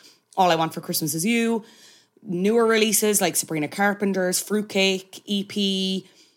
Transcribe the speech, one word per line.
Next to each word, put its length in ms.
"All 160
I 20
Want 180
for 80
Christmas 320
Is 120
You." 400
Newer 420
releases 560
like 140
Sabrina 320
Carpenter's 760
Fruitcake 840
E 180
P, 640